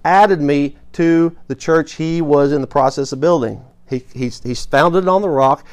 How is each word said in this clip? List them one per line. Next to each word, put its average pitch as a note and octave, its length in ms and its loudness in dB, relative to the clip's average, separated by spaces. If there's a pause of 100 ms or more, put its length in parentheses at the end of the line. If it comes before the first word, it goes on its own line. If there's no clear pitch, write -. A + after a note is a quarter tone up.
added F#3+ 340 4
me C#3+ 380 0 (160)
to E3 420 2 (120)
the C3 80 -6
church D#3+ 380 0
he E3 280 -4
was C#3+ 300 2
in D3 100 0
the C3 60 -6
process C3+ 440 -2
of C3 80 -8
building. C3+ 420 0 (280)
He, B2+ 240 -6
he's, B2 280 -8
he's A#2+ 240 -8
founded E3+ 400 2
it F#3 40 0
on F#3+ 140 2
the G3 60 -4
rock, C3+ 440 0